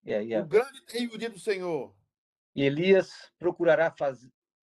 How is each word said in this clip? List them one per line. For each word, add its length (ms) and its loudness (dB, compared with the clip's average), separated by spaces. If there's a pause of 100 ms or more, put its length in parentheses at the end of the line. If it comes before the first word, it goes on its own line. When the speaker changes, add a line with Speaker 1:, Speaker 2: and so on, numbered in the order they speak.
Speaker 1:
é, 140 -2
Speaker 2:
O 40 -4
Speaker 1:
Iavé. 240 -4
Speaker 2:
grande 380 0
terrível 320 -8
dia 120 -6
do 100 -16
Senhor. 560 -6 (600)
Speaker 1:
E 80 0
Elias 760 2
procurará 520 2
faz-, 400 -8 (320)